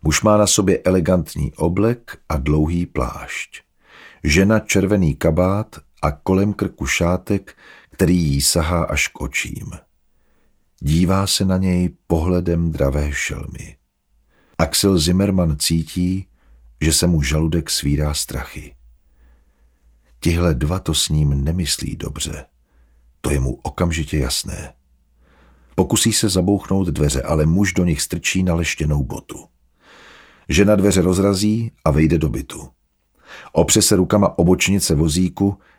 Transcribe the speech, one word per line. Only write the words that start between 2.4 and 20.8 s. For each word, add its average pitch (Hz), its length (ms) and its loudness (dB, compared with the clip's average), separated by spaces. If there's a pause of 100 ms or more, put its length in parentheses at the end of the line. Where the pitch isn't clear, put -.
plášť. - 760 -8 (600)
Žena 95 340 4
červený 95 560 2
kabát 90 640 0 (260)
a 76 100 0
kolem 95 400 0
krku 95 340 -6
šátek, 90 720 -2 (340)
který 90 260 2
jí 73 260 2
sahá 82 420 0
až - 240 -4
k - 120 -16
očím. - 500 -8 (1080)
Dívá 87 460 2
se - 180 -2
na 92 120 2
něj 90 340 2 (160)
pohledem 85 640 0
dravé 73 400 0
šelmy. - 640 -10 (840)
Axel 92 400 2
Zimmermann 90 600 2
cítí, 90 680 -2 (540)
že 78 120 2
se 85 140 2
mu 82 160 2
žaludek 78 480 -2
svírá 73 440 -2
strachy. - 600 -10 (1500)
Tihle 85 340 2
dva 76 240 -2
to 82 160 -4